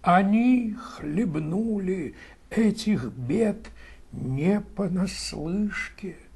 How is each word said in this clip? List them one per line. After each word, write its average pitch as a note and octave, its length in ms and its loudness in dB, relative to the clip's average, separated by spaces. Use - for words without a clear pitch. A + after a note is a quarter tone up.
Они A3 720 6
хлебнули F3+ 1400 -2
этих G3+ 640 2
бед G3+ 580 0
не D3 480 0
понаслышке. F#3 1600 -4